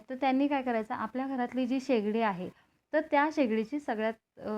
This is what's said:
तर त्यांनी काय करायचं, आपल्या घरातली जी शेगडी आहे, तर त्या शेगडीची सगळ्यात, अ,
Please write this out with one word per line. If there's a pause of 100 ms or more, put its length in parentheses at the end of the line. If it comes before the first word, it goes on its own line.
तर
त्यांनी
काय
करायचं,
आपल्या
घरातली
जी
शेगडी
आहे, (440)
तर (120)
त्या
शेगडीची
सगळ्यात,
अ,